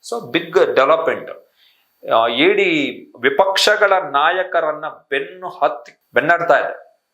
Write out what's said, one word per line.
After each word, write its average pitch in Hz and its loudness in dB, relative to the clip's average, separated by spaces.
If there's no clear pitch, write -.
So, 214 -8
ಬಿಗ್ 165 0
ಡೆವಲಪ್‌ಮೆಂಟ್. 135 0
ಆ, 113 4
ಇ 135 2
ಡಿ 165 -2
ವಿಪಕ್ಷಗಳ 196 2
ನಾಯಕರನ್ನ 160 -2
ಬೆನ್ನು 180 -8
ಹತ್ತಿ - -6
ಬೆನ್ನಡ್ತಾ 151 2
ಇದೆ - -8